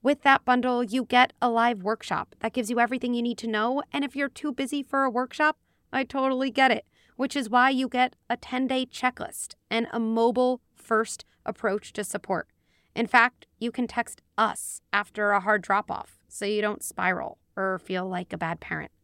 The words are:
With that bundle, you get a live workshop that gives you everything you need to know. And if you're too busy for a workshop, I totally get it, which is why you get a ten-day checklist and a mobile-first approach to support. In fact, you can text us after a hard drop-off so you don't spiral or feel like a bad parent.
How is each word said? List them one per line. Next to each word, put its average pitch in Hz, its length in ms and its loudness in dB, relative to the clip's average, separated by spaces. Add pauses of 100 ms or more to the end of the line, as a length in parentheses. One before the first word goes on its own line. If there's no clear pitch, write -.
With 285 200 0
that 269 220 6
bundle, 247 400 2
you 226 200 -2
get 254 360 4
a 247 80 2
live 233 340 2
workshop 196 580 -4
that 226 120 -4
gives 226 160 -2
you 240 100 0
everything 247 360 0
you 240 80 -2
need 240 160 -2
to 226 100 -6
know. 233 340 0 (120)
And 285 100 -2
if 269 100 -8
you're 277 140 -2
too 285 240 -6
busy 269 300 -4
for 269 220 0
a 262 60 2
workshop, 254 460 0 (340)
I 262 140 0
totally 269 460 0
get 262 200 4
it, - 140 0 (320)
which 262 180 -4
is 247 160 -4
why 247 200 6
you 262 180 0
get 254 260 0 (140)
a 247 80 0
ten-day 262 500 -2
checklist - 680 -6 (140)
and 226 240 -2
a 226 60 -2
mobile-first 226 1300 0 (200)
approach - 500 -4
to 208 100 -4
support. - 420 -4 (480)
In 233 140 -2
fact, 247 380 4 (120)
you 233 140 -4
can 247 160 -4
text - 340 -8 (160)
us - 420 -2 (120)
after 208 400 0
a 202 80 2
hard 202 220 2
drop-off - 560 -4 (100)
so - 180 -10
you 208 160 0
don't 208 220 -4
spiral - 540 -4 (180)
or 190 240 -2
feel 185 280 -6
like 180 240 -6
a 180 60 -8
bad 170 220 -4
parent. - 320 -10 (120)